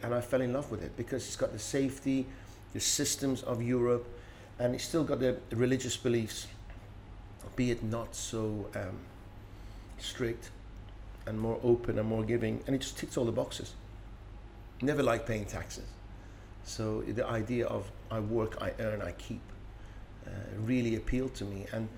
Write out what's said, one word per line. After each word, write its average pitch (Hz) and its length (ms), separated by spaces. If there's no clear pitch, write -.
and 120 100
I 120 60
fell 127 220
in 123 100
love 139 200
with 92 120
it - 140
because 120 280
it's - 120
got 127 160
the 110 60
safety, 135 640
the - 60
systems 135 640
of 117 180
Europe, 120 440
and 123 180
it's 127 80
still 160 220
got 123 160
the 127 160
religious 123 440
beliefs, 117 520
be 123 160
it - 100
not 113 320
so, 107 640
um, 98 240
strict - 500
and 110 120
more 113 240
open 117 340
and 107 120
more 110 140
giving, 110 420
and 135 100
it 131 40
just - 180
ticks - 180
all 131 100
the 117 60
boxes. - 420
Never 143 200
liked 117 240
paying 107 200
taxes. - 400
So 110 360
the 110 240
idea 117 420
of 107 220
"I 113 80
work, 107 420
I 95 180
earn, 107 220
I 87 120
keep," - 280
uh, 92 40
really 117 300
appealed 127 400
to 101 100
me. 98 260
And 110 160